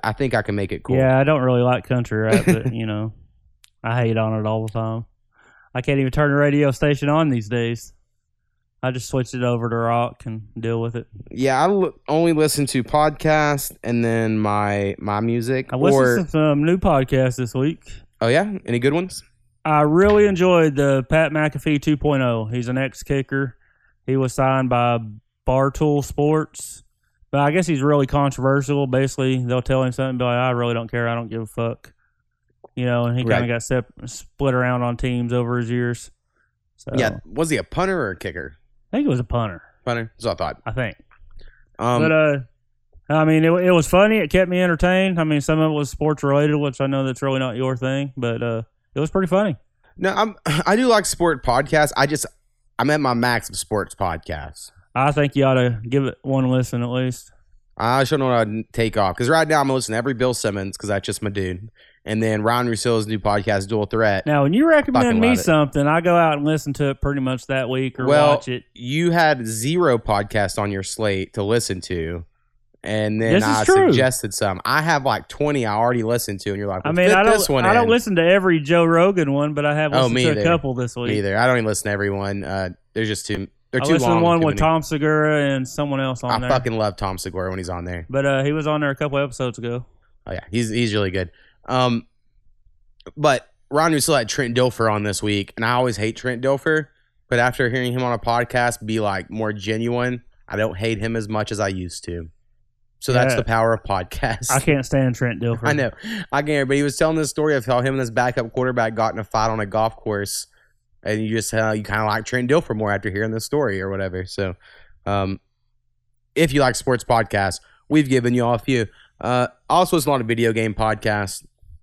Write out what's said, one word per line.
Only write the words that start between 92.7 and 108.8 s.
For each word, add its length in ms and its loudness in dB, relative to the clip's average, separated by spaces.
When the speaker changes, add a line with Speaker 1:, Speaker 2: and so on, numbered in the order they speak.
Speaker 1:
but 320 0
Ron 220 2
Russillo 260 2
had 100 -2
Trent 280 -4
Dilfer 360 2
on 100 -2
this 200 -4
week, 340 -2
and 80 -4
I 80 0
always 240 0
hate 200 -4
Trent 260 -6
Dilfer, 440 0
but 100 0
after 300 0
hearing 240 -2
him 100 -4
on 100 -2
a 60 -2
podcast 680 -2
be, 140 -2
like, 300 -4
more 220 -4
genuine, 720 -4
I 80 -8
don't 200 -2
hate 220 -2
him 180 -4
as 120 -6
much 220 -4
as 80 -4
I 100 0
used 360 -8
to. 240 -10
So 140 -4
that's 220 2
Speaker 2:
Yeah. 40 0
Speaker 1:
the 60 -2
power 280 2
of 100 -2
podcasts. 680 -4
Speaker 2:
I 100 2
can't 240 0
stand 320 0
Trent 260 -4
Dilfer. 260 -2
Speaker 1:
I 60 2
know. 160 -2
I 100 0
can't, 260 -2
but 80 0
he 60 0
was 140 -2
telling 200 2
this 140 -2
story 240 0
of 120 -2
how 140 2
him 140 0
and 60 0
his 100 -2
backup 420 -2
quarterback 420 0